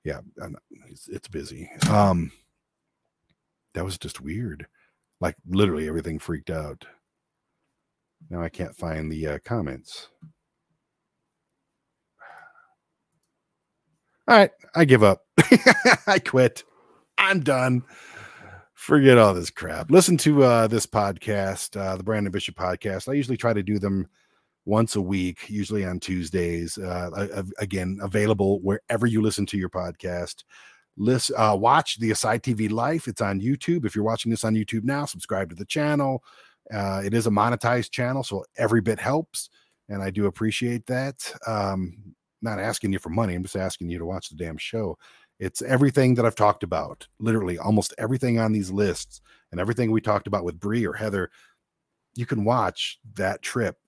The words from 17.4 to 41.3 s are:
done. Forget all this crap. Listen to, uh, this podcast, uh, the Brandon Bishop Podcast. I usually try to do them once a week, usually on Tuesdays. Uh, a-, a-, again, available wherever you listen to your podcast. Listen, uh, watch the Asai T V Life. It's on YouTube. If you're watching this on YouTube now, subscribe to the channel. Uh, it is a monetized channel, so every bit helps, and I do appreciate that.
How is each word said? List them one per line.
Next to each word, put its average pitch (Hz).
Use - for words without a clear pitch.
done. 127
Forget 135
all 101
this 87
crap. 82
Listen 175
to, 143
uh, 117
this 110
podcast, 101
uh, 95
the 92
Brandon 104
Bishop 95
Podcast. 95
I 135
usually 131
try 117
to 104
do 104
them 98
once 110
a 101
week, 90
usually 104
on 90
Tuesdays. 87
Uh, 90
a-, 101
a-, 92
again, 95
available 101
wherever 107
you 110
listen 104
to 101
your 92
podcast. 87
Listen, 123
uh, 107
watch 113
the 113
Asai 110
T 123
V 107
Life. 127
It's 117
on 98
YouTube. 139
If -
you're 107
watching 113
this 110
on 110
YouTube 110
now, 143
subscribe 95
to 85
the 202
channel. 147
Uh, 98
it 101
is 117
a -
monetized 117
channel, 127
so 98
every 113
bit 104
helps, -
and 101
I 95
do 101
appreciate 110
that. 131